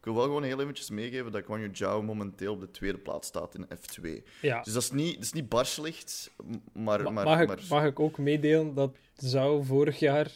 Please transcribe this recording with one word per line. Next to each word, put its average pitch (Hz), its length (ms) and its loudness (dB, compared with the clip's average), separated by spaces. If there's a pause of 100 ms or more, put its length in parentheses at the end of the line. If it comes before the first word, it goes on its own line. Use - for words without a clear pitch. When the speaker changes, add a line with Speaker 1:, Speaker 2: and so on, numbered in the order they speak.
Speaker 1:
Ik - 60 -8
wil 113 80 -2
wel 120 80 4
gewoon 143 200 0
heel 131 180 -2
eventjes 143 280 -6
meegeven 117 420 -6
dat 104 140 -6
Guan 107 140 -4
Yu 107 140 -6
Zhou 104 300 0
momenteel 104 500 -4
op 98 60 -6
de 92 120 -12
tweede 95 260 -4
plaats - 300 -8
staat - 280 -6
in 90 100 -10 (140)
F - 60 -20
twee. - 380 -10 (180)
Speaker 2:
Ja. 123 200 0
Speaker 1:
Dus 107 120 -6
dat 120 100 2
is - 80 -4
niet, 151 240 0
dat - 80 -14
is - 100 -6
niet 151 160 -4
bar 120 160 4
slecht, - 680 -8 (140)
m-, - 380 -10
maar, 104 200 4
Speaker 2:
Ma-, - 80 0
Speaker 1:
maar, 107 140 0
Speaker 2:
mag 160 160 6
ik, 156 60 6
Speaker 1:
maar 95 120 -4 (100)
Speaker 2:
mag 151 160 4
ik 139 140 0
ook 156 180 2
meedelen 151 560 4
dat 135 220 0 (200)
Zhou 135 500 2
vorig 139 340 4
jaar 151 360 4